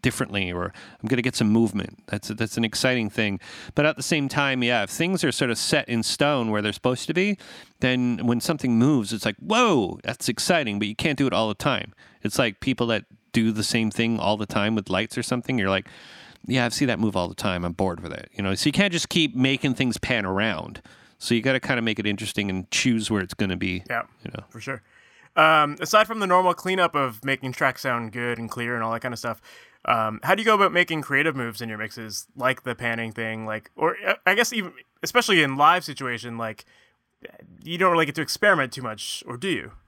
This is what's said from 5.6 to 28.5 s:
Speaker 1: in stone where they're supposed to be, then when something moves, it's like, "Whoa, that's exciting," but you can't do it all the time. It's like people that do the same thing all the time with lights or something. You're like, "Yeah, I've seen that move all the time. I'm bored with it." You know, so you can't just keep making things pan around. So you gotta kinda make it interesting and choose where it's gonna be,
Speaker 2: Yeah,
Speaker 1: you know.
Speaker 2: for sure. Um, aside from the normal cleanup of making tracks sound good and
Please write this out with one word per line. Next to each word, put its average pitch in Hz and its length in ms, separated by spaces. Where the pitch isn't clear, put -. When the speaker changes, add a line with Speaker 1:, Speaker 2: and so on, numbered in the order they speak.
Speaker 1:
in 117 140
stone 135 480
where 107 120
they're 104 100
supposed - 340
to 160 80
be, 190 240
then 123 480
when 120 140
something 135 360
moves, 120 360
it's 110 120
like, 107 120
"Whoa, 196 680
that's - 260
exciting," 123 520
but 107 80
you 110 80
can't 147 200
do 135 120
it - 40
all 107 140
the 107 80
time. 120 400
It's - 180
like 110 180
people 120 300
that 107 160
do 113 220
the 107 100
same 110 300
thing 113 260
all 104 180
the 104 100
time 107 280
with 104 160
lights 95 260
or 127 60
something. 123 380
You're 95 100
like, 95 160
"Yeah, 123 180
I've 117 80
seen 143 140
that 101 100
move 104 180
all 90 120
the - 80
time. 90 280
I'm 87 80
bored 87 280
with 82 120
it." - 220
You 101 80
know, 95 140
so - 100
you 147 60
can't 196 200
just 170 160
keep 151 280
making 131 380
things 123 240
pan 110 280
around. 95 560
So - 180
you 113 60
gotta 131 180
kinda 123 220
make 113 180
it 104 60
interesting 101 440
and 95 220
choose 113 400
where 101 100
it's 90 120
gonna 98 220
be, 95 320
Speaker 2:
Yeah, 117 140
Speaker 1:
you - 120
know. 104 120
Speaker 2:
for 113 120
sure. 131 220
Um, 151 440
aside 214 260
from 220 140
the 196 60
normal 180 280
cleanup 185 400
of 127 280
making 135 300
tracks 135 300
sound 120 300
good 120 260
and 113 120